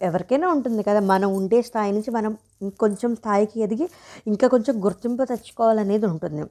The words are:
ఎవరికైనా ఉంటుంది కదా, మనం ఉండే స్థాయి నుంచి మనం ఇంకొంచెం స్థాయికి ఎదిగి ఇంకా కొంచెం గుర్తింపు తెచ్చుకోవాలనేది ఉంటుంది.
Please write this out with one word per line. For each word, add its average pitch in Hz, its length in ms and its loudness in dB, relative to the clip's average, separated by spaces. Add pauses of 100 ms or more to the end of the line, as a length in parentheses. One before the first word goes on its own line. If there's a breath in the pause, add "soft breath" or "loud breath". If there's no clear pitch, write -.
ఎవరికైనా 185 460 0
ఉంటుంది 240 360 0
కదా, 208 160 2
మనం 196 340 2
ఉండే 190 280 2
స్థాయి 214 300 -4
నుంచి 214 200 -4
మనం 214 260 -2 (240)
ఇంకొంచెం 208 540 -2
స్థాయికి 214 460 0
ఎదిగి 226 280 -2 (380 loud breath)
ఇంకా 214 200 2
కొంచెం 233 380 2
గుర్తింపు 233 380 -2
తెచ్చుకోవాలనేది 220 840 0
ఉంటుంది. 156 460 -4